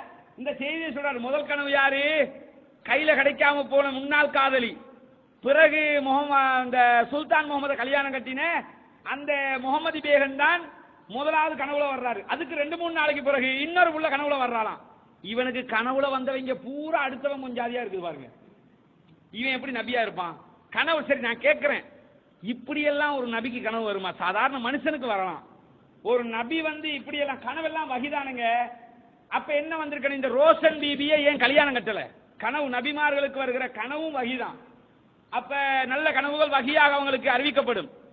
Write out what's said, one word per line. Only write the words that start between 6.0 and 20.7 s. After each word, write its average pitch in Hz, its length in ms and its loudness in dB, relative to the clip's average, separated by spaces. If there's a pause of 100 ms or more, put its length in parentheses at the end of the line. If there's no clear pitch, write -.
முகம-, 277 540 4
அந்த 240 480 4
சுல்தான் 302 360 2
முகமது 285 300 -2
கல்யாணம் 269 380 0
கட்டின 262 280 -6 (640)
அந்த 285 300 -4 (260)
முகமது 302 400 -2
பேகன் 277 360 4
தான் 320 260 4 (460)
முதலாவது 311 560 0
கனவுல 294 320 0
வர்றாரு. 240 300 -4
அதுக்கு 294 300 -6
ரெண்டு 302 220 -4
மூணு 339 160 -4
நாளைக்கு 302 300 0
பிறகு 262 260 2 (100)
இன்னொரு 339 320 2
புள்ள 311 220 -2
கனவுல 285 320 0
வர்றாளாம். 220 360 -2 (400)
இவனுக்கு 247 400 -4 (140)
கனவுல 269 400 0
வந்தவங்க 262 400 -4
பூரா 285 520 -4
அடுத்தவன் 269 380 -6
முஞ்சாதியா 240 360 -6
இருக்குது 190 260 -8
பாருங்க. 139 220 -12 (1000)
இவன் 254 240 -4
எப்படி 254 240 -6
நபியா 233 220 0
இருப்பான்? 180 320 -4 (420)